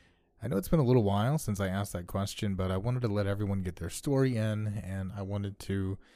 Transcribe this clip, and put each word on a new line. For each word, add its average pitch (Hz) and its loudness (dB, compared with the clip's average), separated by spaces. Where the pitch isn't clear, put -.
I - -4
know 170 0
it's 190 -2
been 165 6
a - 6
little 123 6
while 104 4
since 101 -2
I 98 0
asked 98 -2
that 87 -6
question, 98 -2
but 92 0
I 92 0
wanted 120 -2
to 117 2
let 101 0
everyone 98 0
get 90 -4
their - -6
story 135 2
in, 107 -2
and 95 -6
I 101 -6
wanted 101 -4
to 98 -2